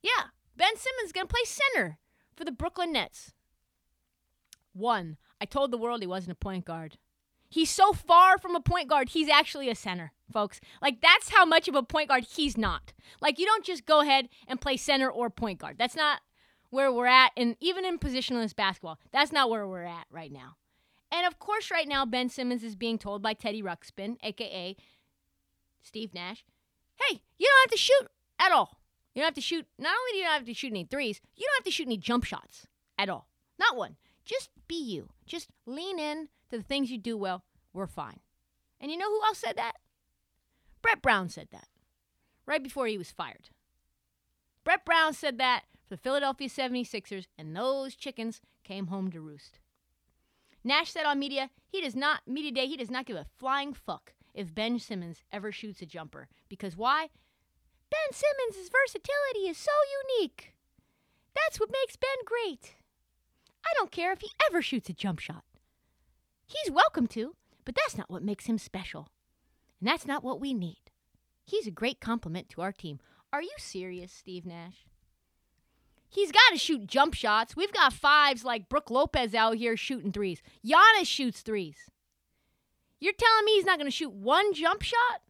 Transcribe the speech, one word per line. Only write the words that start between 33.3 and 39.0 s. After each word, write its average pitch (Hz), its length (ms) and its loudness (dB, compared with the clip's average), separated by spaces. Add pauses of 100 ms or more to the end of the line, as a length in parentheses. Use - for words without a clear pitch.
Not 415 180 4
one. 180 220 -6 (260)
Just - 280 -8 (160)
be 339 80 -8
you. 233 340 -8 (160)
Just - 240 -12 (160)
lean 339 320 -8
in 302 320 -6 (220)
to 240 60 -8
the 208 60 -8
things 277 280 -2
you 247 80 -8
do 226 180 -6
well. 185 260 -6 (300)
We're 185 140 -8
fine." 139 320 -12 (600)
And 285 120 -10
you 330 60 -8
know 392 120 -2